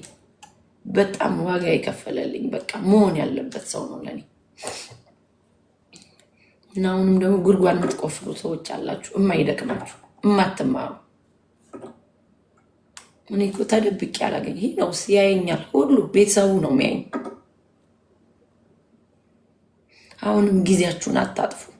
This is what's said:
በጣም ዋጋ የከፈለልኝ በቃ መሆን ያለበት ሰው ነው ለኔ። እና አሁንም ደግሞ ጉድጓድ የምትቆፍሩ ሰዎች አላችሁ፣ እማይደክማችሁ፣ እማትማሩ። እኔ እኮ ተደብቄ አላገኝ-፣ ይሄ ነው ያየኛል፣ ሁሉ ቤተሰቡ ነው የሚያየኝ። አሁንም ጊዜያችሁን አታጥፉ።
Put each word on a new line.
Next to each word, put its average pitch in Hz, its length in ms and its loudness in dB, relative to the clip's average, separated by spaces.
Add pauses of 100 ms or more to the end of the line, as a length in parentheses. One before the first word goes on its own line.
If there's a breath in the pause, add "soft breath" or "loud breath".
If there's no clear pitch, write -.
(840)
በጣም 190 560 0
ዋጋ 175 260 -2
የከፈለልኝ - 840 -4
በቃ - 220 -6 (100)
መሆን 190 340 6
ያለበት - 520 -6
ሰው - 180 -8
ነው - 160 -12
ለኔ። - 180 -12 (2500 loud breath)
እና 190 120 -2
አሁንም 190 300 4
ደግሞ 185 220 4
ጉድጓድ 185 360 4
የምትቆፍሩ - 600 -4
ሰዎች - 360 -8
አላችሁ፣ - 440 -10
እማይደክማችሁ፣ 165 800 0 (280)
እማትማሩ። 170 680 2 (2500)
እኔ 202 140 -2
እኮ 196 220 -4
ተደብቄ 214 560 0
አላገኝ-፣ - 360 -4
ይሄ 208 180 -4
ነው 370 140 -4 (200)
ያየኛል፣ 190 600 2
ሁሉ 277 260 4 (140)
ቤተሰቡ 202 500 4
ነው 143 120 0
የሚያየኝ። - 320 0 (3250 soft breath)
አሁንም 202 440 2
ጊዜያችሁን 175 540 2
አታጥፉ። - 440 -2 (180)